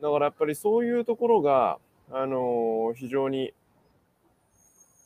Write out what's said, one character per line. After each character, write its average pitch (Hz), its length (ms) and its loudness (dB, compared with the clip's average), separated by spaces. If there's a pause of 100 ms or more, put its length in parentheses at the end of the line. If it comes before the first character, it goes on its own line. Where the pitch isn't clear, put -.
(100)
か 147 80 2
ら 147 60 2
や 147 60 2
っ - 40 -14
ぱ 156 120 -2
り 151 80 0
そ 208 240 0
う 240 80 0
い 240 120 0
う 233 60 -2
と 233 100 -2
こ 233 140 0
ろ 214 140 4
が、 127 360 4 (320)
あ 131 160 -4
の 117 680 -2
ー、 - 20 -8
非 127 140 -10
常 135 200 0
に、 131 240 -4 (1500)